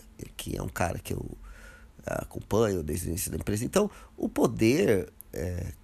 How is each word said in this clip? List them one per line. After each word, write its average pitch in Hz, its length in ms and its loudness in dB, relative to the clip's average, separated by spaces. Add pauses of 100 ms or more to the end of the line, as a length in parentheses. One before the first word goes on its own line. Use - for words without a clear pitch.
(200)
aqui - 360 -8
é - 60 -2
um - 60 -4
cara - 300 -2
que - 140 -8
eu - 180 -4 (760)
acompanho - 800 0
desde 85 240 -2
o - 40 -2
início - 200 -4
da 78 60 -6
empresa." 104 280 -2
Então, 208 260 4 (260)
o - 120 -2
poder, 120 840 4 (200)
é, 90 400 -4 (120)